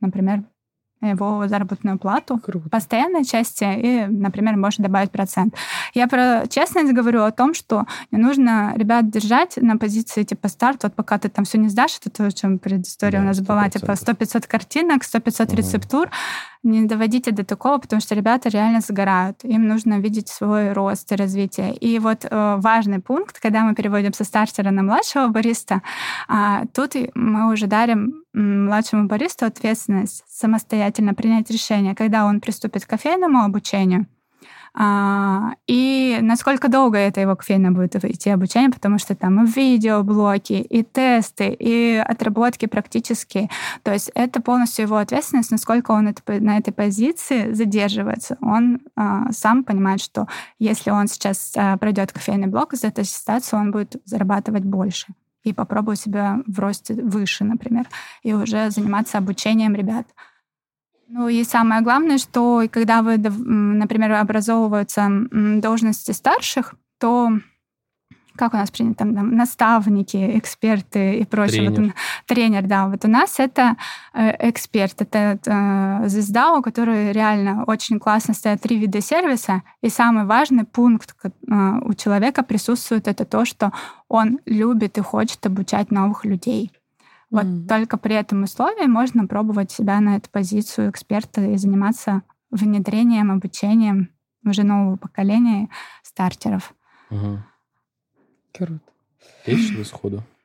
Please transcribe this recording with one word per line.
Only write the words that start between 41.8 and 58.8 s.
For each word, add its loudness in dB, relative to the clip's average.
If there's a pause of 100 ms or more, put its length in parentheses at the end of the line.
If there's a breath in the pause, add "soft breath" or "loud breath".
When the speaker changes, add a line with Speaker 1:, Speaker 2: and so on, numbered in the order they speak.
Speaker 1:
отработки 0
практические. -4 (360 loud breath)
То -2
есть -4
это 0
полностью 0
его 0
ответственность, -2
насколько 0
он 4
это -6
по-, -4
на 2
этой -2
позиции -2
задерживается. -2
Он, 2 (160)
а, -2
сам 2
понимает, 0
что -6 (340 loud breath)
если 0
он 2
сейчас, -6
а, 2
пройдёт -2
кофейный -2
блок -2
из -6
этой -2
ситуации, -4
он -2
будет -6 (100)
зарабатывать -2
больше -4 (360)
и -2
попробует -4
себя -2
в -6
росте -4
выше, -2
например, -2 (380 loud breath)
и 0
уже -2
заниматься -2